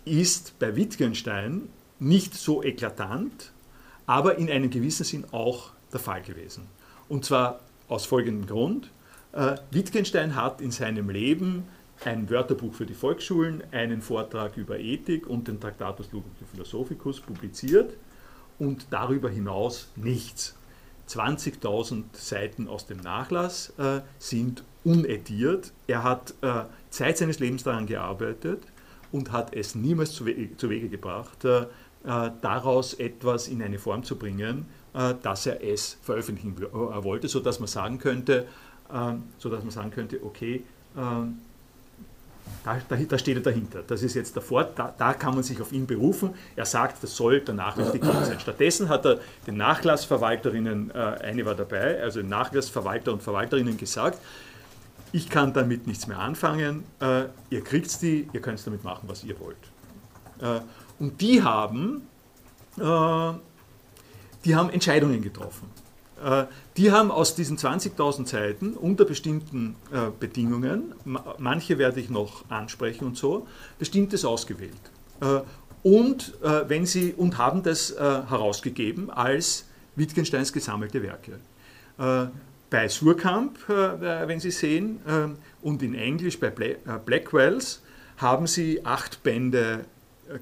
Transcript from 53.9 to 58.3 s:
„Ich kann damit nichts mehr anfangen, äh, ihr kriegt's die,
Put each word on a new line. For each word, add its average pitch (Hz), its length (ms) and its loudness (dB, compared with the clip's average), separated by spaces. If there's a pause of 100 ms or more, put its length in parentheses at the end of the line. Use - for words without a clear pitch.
„Ich - 180 -2
kann 139 240 4
damit 120 340 2
nichts 107 180 -4
mehr 101 140 -6
anfangen, 151 640 -2 (160)
äh, 131 240 2 (260)
ihr 110 140 -2
kriegt's 170 340 0
die, 156 340 0